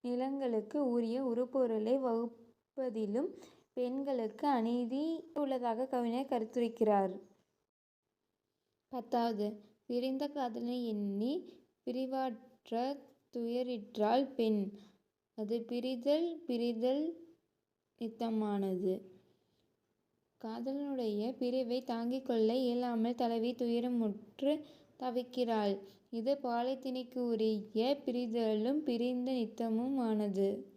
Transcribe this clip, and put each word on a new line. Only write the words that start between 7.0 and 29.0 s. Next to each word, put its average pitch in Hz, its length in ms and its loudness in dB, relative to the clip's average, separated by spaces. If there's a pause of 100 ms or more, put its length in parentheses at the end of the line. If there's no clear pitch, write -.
பத்தாவது, 233 580 0 (400)
பிரிந்த 262 420 0
காதலனை 247 580 -2
எண்ணி 208 460 0 (520)
பிரிவாற்ற 254 1120 -4 (340)
துயரிற்றாள் 240 1040 0
பெண். 220 280 4 (760)
அது 220 300 -2
பிரிதல், 262 600 0 (180)
பிரிதல் 240 580 0 (960)
நித்தமானது. 208 960 0 (1500)
காதலனுடைய 240 960 -2
பிரிவை 247 460 0
தாங்கிக் 247 440 -2
கொள்ள 226 280 4
இயலாமல் 240 600 2
தலைவி 233 380 0
துயரமுற்று 240 1000 0 (460)
தவிக்கிறாள். 233 760 0 (360)
இது 233 240 0
பாலைத்திணைக்கு 254 840 -2
உரிய 226 840 2
பிரிதலும் 233 760 2
பிரிந்த 247 540 0